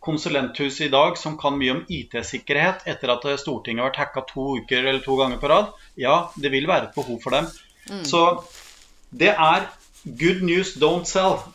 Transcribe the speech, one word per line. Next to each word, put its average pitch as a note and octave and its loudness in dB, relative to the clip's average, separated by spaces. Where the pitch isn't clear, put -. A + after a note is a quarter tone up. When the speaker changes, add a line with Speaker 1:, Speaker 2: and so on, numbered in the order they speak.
Speaker 1:
konsulenthus C#3+ -2
i D3 -2
dag D3+ 4
som D#3 -8
kan C#3+ 0
mye C3 0
om B2+ -4
I D3 -8
T-sikkerhet C#3+ -2
etter C3+ -4
at, A#2+ 0
eh, C#3+ -2
Stortinget A#2+ -6
har C3 0
vært - -8
hacket C#3 -6
to C3+ -4
uker B2+ 0
eller C3+ 0
to C3+ 0
ganger C3 0
på C#3+ -2
rad. G3+ 4
Ja, D3 2
det C#3+ 0
vil C3+ 0
være D3+ 0
et - -20
behov B2 -6
for - -8
dem. C#3+ 2
Speaker 2:
Mm. G3 -10
Speaker 1:
Så E3+ 2
det E3 4
er D#3+ 2
good F3+ 2
news, F3+ 0
don't D#3+ 2
sell. F#3 2